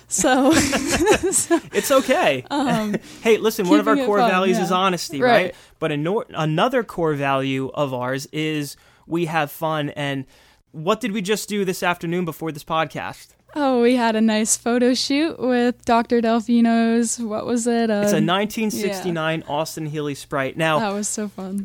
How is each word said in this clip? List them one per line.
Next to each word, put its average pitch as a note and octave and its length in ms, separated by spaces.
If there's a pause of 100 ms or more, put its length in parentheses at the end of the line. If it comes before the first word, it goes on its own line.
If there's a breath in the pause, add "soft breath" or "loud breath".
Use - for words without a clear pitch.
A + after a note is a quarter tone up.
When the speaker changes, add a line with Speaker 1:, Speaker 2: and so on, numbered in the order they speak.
Speaker 1:
So, C4+ 440
<laughs> D#4+ 800
so - 280 (120)
Speaker 2:
It's - 180
okay. C4 600
Speaker 1:
um, A3 460 (120)
Speaker 2:
<laughs> - 140
Hey, A3 160
listen, G#3 300
one B3+ 120
of - 80
our C#4+ 60
Speaker 1:
keeping C#4 100
it - 20
Speaker 2:
core G#3 120
Speaker 1:
fun, G#3+ 120
Speaker 2:
values F#3 280
Speaker 1:
yeah. G3+ 60
Speaker 2:
is F3+ 80
honesty, F3+ 480
right? B3 100
Speaker 1:
Right. F#3 240 (240 loud breath)
Speaker 2:
But D#3+ 120
anor-, D#3 440
another F3+ 480
core D#3+ 320
value C3+ 600
of C#3 180
ours C3 400
is D#3 440 (300 soft breath)
we E3+ 200
have D#3 240
fun. D#3 400
And C#3 360 (460 soft breath)
what F3+ 280
did A#3 120
we G#3+ 100
just G3+ 260
do G3+ 160
this F3+ 180
afternoon F3 420
before D#3+ 280
this D3+ 120
podcast? D#3 640 (280)
Speaker 1:
Oh, C4 260
we A#3+ 120
had A3+ 220
a A3 40
nice A3 360
photo B3 380
shoot C#4+ 440
with B3 460
Doctor A#3 360
Delfino's, A#3 1000
what A3 260
was A#3+ 220
it? A#3 200
Speaker 2:
It's G#3 240
a - 40
Speaker 1:
Um, D#3 100
Speaker 2:
nineteen G#3 420
sixty-nine F3+ 800
Speaker 1:
yeah. - 60
Speaker 2:
Austin D#3 340
Healey D3 300
Sprite. C3+ 400
Now, D#3+ 240
Speaker 1:
That G3+ 120
was G#3 140
so G#3+ 220
fun. G3 360